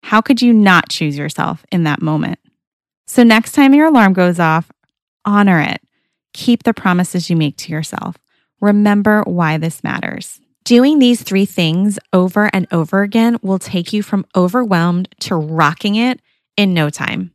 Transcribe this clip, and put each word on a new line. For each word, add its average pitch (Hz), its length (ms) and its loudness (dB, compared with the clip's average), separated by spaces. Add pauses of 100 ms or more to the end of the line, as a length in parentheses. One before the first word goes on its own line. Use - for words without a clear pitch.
How 214 160 2
could 233 220 0
you 240 100 4
not 196 380 4
choose 147 280 -6
yourself 156 540 -6
in 175 120 -2
that 151 180 -4
moment? 156 380 -4 (680)
So - 180 2
next 226 300 2
time 269 200 4
your 302 140 4
alarm 226 240 4
goes 180 300 0
off, 160 280 0 (540)
honor 202 380 2
it. - 200 -4 (520)
Keep - 300 -2
the 226 100 0
promises 180 560 -2
you 170 80 0
make 151 200 -2
to - 140 -14
yourself. 160 460 -10 (420)
Remember 208 640 2
why 165 340 -2
this 160 280 -6
matters. - 560 -10 (240)
Doing 269 340 4
these 247 240 2
three 196 220 0
things 185 520 -2 (140)
over 185 400 0
and 185 180 -2
over 170 320 -2
again 226 400 0
will 190 160 -2
take - 360 -6
you 208 100 -2
from 196 220 -4 (100)
overwhelmed 180 720 0 (140)
to - 160 -6
rocking 160 580 -2
it 247 240 -2 (380)
in 196 160 2
no 156 160 0
time. 170 460 -8